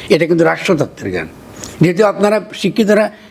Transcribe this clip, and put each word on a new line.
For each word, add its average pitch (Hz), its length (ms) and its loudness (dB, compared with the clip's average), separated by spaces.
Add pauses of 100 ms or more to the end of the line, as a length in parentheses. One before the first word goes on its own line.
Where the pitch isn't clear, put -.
এটা 165 180 2
কিন্তু 165 180 2
রাষ্ট্রতত্ত্বের 151 680 -2
গান। 87 140 -6 (540)
যেহেতু 180 260 2
আপনারা 208 340 0 (140)
শিক্ষিতরা 208 560 0 (200)